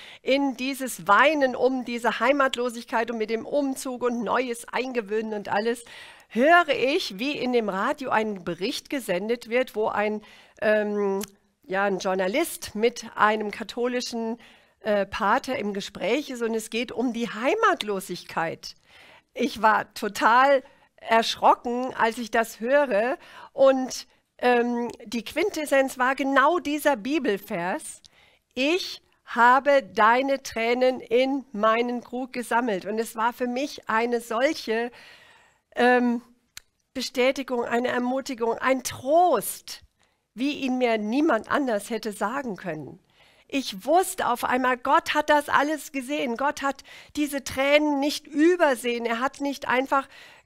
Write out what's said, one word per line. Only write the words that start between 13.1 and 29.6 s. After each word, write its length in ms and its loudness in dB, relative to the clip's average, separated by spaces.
einem 360 2
katholischen, 880 -6
äh, 260 0
Pater 520 -2
im 160 -4
Gespräch 560 -4
ist 120 -10
und 120 -2
es 160 -6
geht 240 -4
um 180 -2
die 180 -4
Heimatlosigkeit. 1500 -2
Ich 280 -4
war 320 2
total 720 4
erschrocken, 960 2
als 240 0
ich 140 -8
das 300 -2
höre 560 2
und, 560 2
ähm, 500 2
die 180 -8
Quintessenz 720 0
war 180 0
genau 440 4
dieser 360 -2
Bibelvers: 1040 -4
„Ich 480 -2
habe 580 4